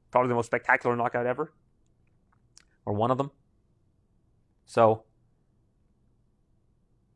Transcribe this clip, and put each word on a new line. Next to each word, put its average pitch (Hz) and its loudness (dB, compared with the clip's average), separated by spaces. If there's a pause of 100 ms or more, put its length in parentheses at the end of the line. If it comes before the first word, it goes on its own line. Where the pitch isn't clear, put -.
(100)
probably 127 2
the 123 0
most 120 0
spectacular 123 0
knockout 120 -4
ever, 139 -4 (1300)
or 104 -6
one 107 -2
of 127 0
them. 139 -6 (1400)
So, 110 2 (2000)